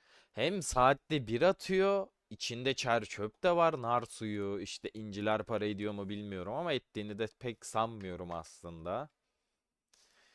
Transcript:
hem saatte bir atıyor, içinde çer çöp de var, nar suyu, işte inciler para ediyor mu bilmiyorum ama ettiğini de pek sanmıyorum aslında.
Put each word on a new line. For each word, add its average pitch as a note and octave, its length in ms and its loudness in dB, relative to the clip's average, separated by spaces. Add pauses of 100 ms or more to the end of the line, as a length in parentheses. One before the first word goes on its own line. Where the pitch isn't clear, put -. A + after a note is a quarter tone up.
(320)
hem E3 300 0
saatte C3+ 640 4
bir A#2 160 0
atıyor, F#3+ 680 2 (220)
içinde B2 440 -2
çer A#2 300 2
çöp - 380 -6
de F3 140 6
var, D#3+ 260 4
nar A#2+ 200 4
suyu, G#2 580 -4
işte G#2 340 -8
inciler G#2+ 480 0
para G#2 220 -2
ediyor G#2 280 -2
mu G2+ 160 -6
bilmiyorum G2+ 460 -6
ama E3 180 -2
ettiğini G#2 460 -4
de A2 80 0 (120)
pek A#2+ 280 -8
sanmıyorum G2 680 -2
aslında. E2+ 760 -8 (1300)